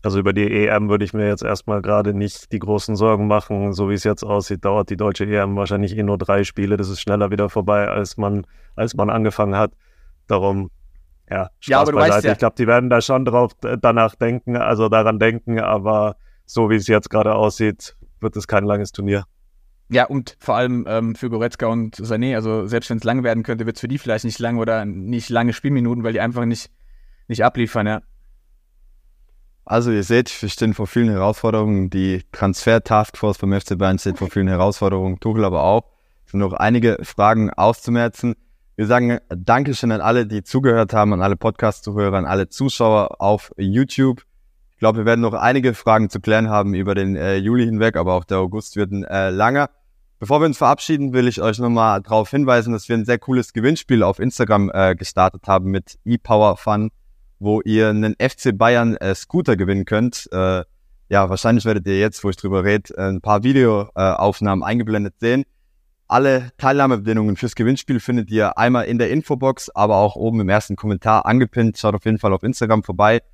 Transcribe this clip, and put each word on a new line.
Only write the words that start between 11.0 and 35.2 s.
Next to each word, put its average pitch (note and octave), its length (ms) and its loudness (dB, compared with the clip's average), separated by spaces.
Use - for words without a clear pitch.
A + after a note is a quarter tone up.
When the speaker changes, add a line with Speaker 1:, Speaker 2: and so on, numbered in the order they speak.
Speaker 1:
ja, F#2+ 300 -6
Spaß - 80 -16
Speaker 2:
Ja, C3+ 120 4
aber D3+ 140 2
du C#3+ 60 2
Speaker 1:
beiseite. G#2 160 4
Speaker 2:
weißt G#2 100 2
ja G#2+ 80 2
Speaker 1:
Ich - 60 -2
glaub, A2+ 180 0
die A#2 100 0
werden B2 220 4
da A#2+ 100 4
schon C3 240 0
drauf, B2 300 2
äh, A#2+ 160 -4
danach A2+ 360 2
denken, A#2+ 420 -4
also A2 320 0
daran G#2+ 300 2
denken, A2+ 400 0
aber G#2 580 0
so A2+ 220 0
wie A2+ 60 4
es G2+ 120 0
jetzt G#2+ 220 2
gerade G#2+ 260 2
aussieht, G#2+ 600 -2
wird A2 160 -6
es G#2 100 -8
kein G2+ 200 0
langes G#2 260 -2
Turnier. G2+ 320 -4
Speaker 2:
Ja, A#2+ 160 2
und C3+ 340 -8
vor A#2 160 -2
allem, B2 300 -2
ähm, A2+ 300 -4
für B2+ 140 -8
Goretzka A#2 380 -4
und A2+ 300 -4
Sané, A#2 380 -4
also A2 300 -4
selbst A#2 240 -4
wenn's A2+ 160 -4
lang B2 180 0
werden A2+ 200 0
könnte, A2+ 220 -6
wird's A2+ 140 -6
für A#2 80 -10
die C3+ 120 -6
vielleicht A2 260 -4
nicht A2 140 -6
lang A#2 180 -4
oder A2+ 260 -2
nicht G#2 460 -6
lange A#2 240 0
Spielminuten, A#2+ 500 -2
weil A2+ 80 -2
die A2+ 80 -2
einfach A#2+ 240 -4
nicht, A#2 280 -6
nicht A2 180 -2
abliefern, A#2 420 -2
ja. A2 140 -4
Speaker 3:
Also A#2+ 280 0
ihr G#2 120 0
seht, A#2 380 0
wir G#2 80 -6
stehen A2 240 -2
vor G2+ 140 -4
vielen A#2+ 200 2
Herausforderungen. G#2+ 840 0
Die F#2+ 340 -2
Transfer-Taskforce G#2+ 1040 0
beim G2 160 0
F G2 100 -2
C G2 120 -6
Bayern F#2+ 240 0
steht F#2+ 180 -4
vor F#2 120 -4
vielen G2 180 0
Herausforderungen, F#2+ 760 0